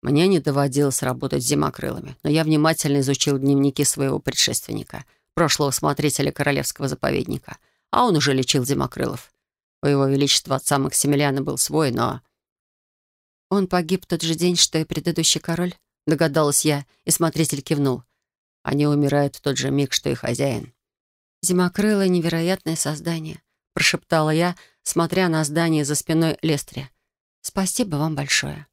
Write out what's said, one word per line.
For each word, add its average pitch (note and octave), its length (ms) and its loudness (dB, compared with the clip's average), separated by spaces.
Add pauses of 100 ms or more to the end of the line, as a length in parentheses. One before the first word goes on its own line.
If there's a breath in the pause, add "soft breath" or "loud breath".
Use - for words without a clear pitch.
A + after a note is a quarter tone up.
Мне C#3+ 260 2
не F#3+ 120 4
доводилось C#3 640 0
работать B2+ 400 -4
с A#2+ 40 -4
зимокрылами, - 760 -4
но D3+ 60 -2
я D#3 140 2
внимательно D3+ 580 2
изучил C#3 360 0
дневники C#3 460 2
своего C3+ 360 -2
предшественника, - 840 -4 (300)
прошлого D3 360 2
смотрителя C#3+ 600 0
королевского C#3+ 560 -2
заповедника, - 720 -4 (340)
а B3 140 4
он G3+ 100 4
уже C#3 180 2
лечил C3 320 0
зимокрылов. B2+ 680 -6 (520)
У - 40 0
его C#3 200 2
величества C#3 480 0
отца C#3 240 0
Максимилиана C#3 600 0
был C#3 160 -4
свой, D3+ 340 0
но A#2 300 -2 (1300)
"Он G3 180 2
погиб F3+ 360 0
в - 40 -20
тот E3+ 140 -2
же E3 120 -2
день, F3 220 2
что - 240 0
и D#3 60 -2
предыдущий D#3+ 540 -2
король", F3 360 -4 (320)
догадалась D3+ 580 2
я, C#3+ 200 0 (200)
и D3+ 60 0
смотритель D#3 500 0
кивнул. C#3 420 0 (600)
"Они D3 240 0
умирают C#3+ 480 2
в - 60 -18
тот C#3 160 -2
же C3+ 120 -2
миг, C#3 240 0
что - 160 -2
и C3+ 60 0
хозяин". B2 580 -4 (680)
"Зимокрылы — F#3+ 680 2
невероятное E3 680 0
создание", D#3 680 -6 (320)
прошептала D#3+ 580 0
я, E3+ 240 2 (280 soft breath)
смотря E3+ 460 0
на D#3+ 140 2
здание D#3 420 2
за C#3+ 100 -2
спиной D#3+ 460 0
Лестри. D3 480 -2 (520)
"Спасибо F#3+ 560 -2
вам D#3 180 -2
большое". C#3+ 580 -4